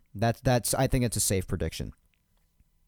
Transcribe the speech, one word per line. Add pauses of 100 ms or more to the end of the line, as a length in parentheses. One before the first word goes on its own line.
(140)
That's,
that's,
I
think
it's
a
safe
prediction. (960)